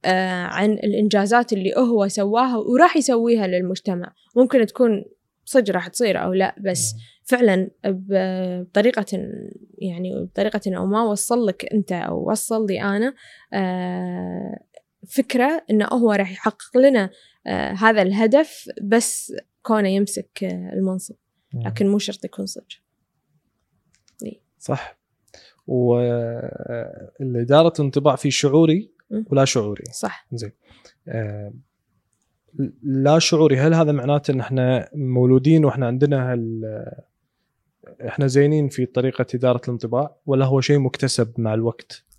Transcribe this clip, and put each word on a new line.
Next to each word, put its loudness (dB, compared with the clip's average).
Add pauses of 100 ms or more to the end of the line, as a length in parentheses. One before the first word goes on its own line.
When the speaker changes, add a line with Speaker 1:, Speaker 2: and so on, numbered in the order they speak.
Speaker 1:
آه، 0
عن 0
الإنجازات 0
اللي -2
هو 2
سواها 0
وراح 4
يسويها 2
للمجتمع. -4 (240)
ممكن 4
تكون 0 (400)
صدق 0
راح -4
تصير -2
أو -2
لا، 0
بس -4
Speaker 2:
مم. -14 (220)
Speaker 1:
فعلا 2 (140)
ب-، -2
بطريقة، 0 (720)
يعني -6
بطريقة -4
أو -4
ما 0
وصل 0
لك -4
أنت -2
أو -4
وصل -2
لي -4
أنا، -2 (380)
آه، -6 (480)
فكرة -2
إنه 2
هو 2
راح -2
يحقق -4
لنا، 6 (360)
آه، -4
هذا 4
الهدف 2 (140)
بس 0 (300)
كونه 0
يمسك، -2
آه، -8
المنصب. -4 (400)
Speaker 2:
مم. -6
Speaker 1:
لكن -2
مو 2
شرط -6
يكون -10
صدق. -14 (1600)
إي. -16 (180)
Speaker 2:
صح. -8 (680)
والإدارة 0
الانطباع 2
في -2
شعوري 2 (200)
Speaker 1:
مم. -6
Speaker 2:
ولا 4
شعوري. -2
Speaker 1:
صح. -10
Speaker 2:
زين. -10 (560)
آه، -8 (1300)
لا 2
شعوري، 4
هل 4
هذا 4
معناته 0
إن 0
إحنا 0
مولودين 4
وإحنا 0
عندنا 0
هال-، -6 (1120)
إحنا -2
زينين 4
في -4
طريقة -2
إدارة 2
الانطباع، -4 (100)
ولا 2
هو 2
شيء 2
مكتسب -2
مع -2
الوقت؟ -4 (140)